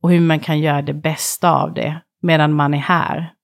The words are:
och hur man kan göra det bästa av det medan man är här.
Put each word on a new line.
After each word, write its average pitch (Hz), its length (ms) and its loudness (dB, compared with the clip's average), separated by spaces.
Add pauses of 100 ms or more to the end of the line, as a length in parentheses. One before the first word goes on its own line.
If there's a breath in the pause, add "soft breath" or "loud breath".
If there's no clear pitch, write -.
och 175 100 2
hur 175 100 6
man 160 180 2
kan 156 200 -2
göra 147 220 0
det 143 120 -6
bästa 156 580 -2
av 147 220 0
det 156 280 -6 (200)
medan 156 320 2
man 147 200 2
är 147 40 0
här. 165 560 -2 (100)